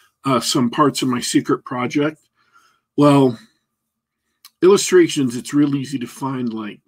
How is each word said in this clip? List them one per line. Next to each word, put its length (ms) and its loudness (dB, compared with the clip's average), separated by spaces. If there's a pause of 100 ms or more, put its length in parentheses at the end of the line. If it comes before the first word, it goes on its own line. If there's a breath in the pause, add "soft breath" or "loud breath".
(240 soft breath)
uh, 140 0
some 320 -2
parts 320 0
of 60 -2
my 120 -4
secret 440 -2
project. 560 -4 (760)
Well, 400 4 (1300 soft breath)
illustrations, 720 4
it's 180 -10
real 220 0
easy 240 -6
to 80 -10
find, 480 -8
like, 340 -12